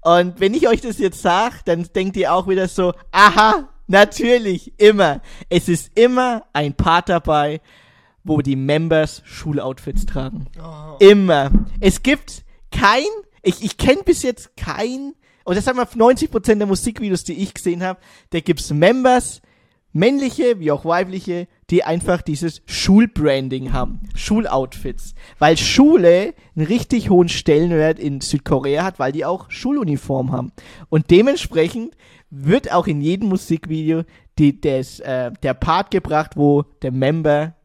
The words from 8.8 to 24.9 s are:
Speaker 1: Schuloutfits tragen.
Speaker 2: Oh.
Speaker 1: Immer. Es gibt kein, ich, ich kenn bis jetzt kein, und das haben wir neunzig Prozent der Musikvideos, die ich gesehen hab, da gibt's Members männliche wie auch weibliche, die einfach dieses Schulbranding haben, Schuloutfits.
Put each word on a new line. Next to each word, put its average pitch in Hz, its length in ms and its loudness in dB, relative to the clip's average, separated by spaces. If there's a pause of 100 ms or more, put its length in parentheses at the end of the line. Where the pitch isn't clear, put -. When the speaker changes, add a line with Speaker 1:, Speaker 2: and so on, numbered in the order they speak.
Speaker 1:
Schuloutfits 139 800 -6
tragen. 139 420 -8 (100)
Speaker 2:
Oh. 156 420 -18
Speaker 1:
Immer. 185 520 6 (300)
Es 196 200 2
gibt - 440 -4 (260)
kein, 226 320 2 (380)
ich, 185 200 -2
ich - 160 -6
kenn 269 280 2
bis - 180 0
jetzt - 320 -6
kein, 254 580 -8 (300)
und 180 140 -2
das 208 100 -2
haben 254 100 -2
wir 247 180 -2
neunzig 240 360 4
Prozent 220 300 0
der 208 60 -2
Musikvideos, 196 580 -4
die 175 80 -10
ich 190 200 -8
gesehen 175 300 -6
hab, 185 180 -8 (280)
da 170 100 -4
gibt's - 320 -4
Members 247 680 2 (540)
männliche 247 640 0
wie 151 120 -2
auch 143 120 -4
weibliche, 175 640 -6 (220)
die 170 160 2
einfach 170 360 -2
dieses 160 440 -8
Schulbranding 135 1040 0
haben, 127 300 -4 (120)
Schuloutfits. - 1000 -4 (240)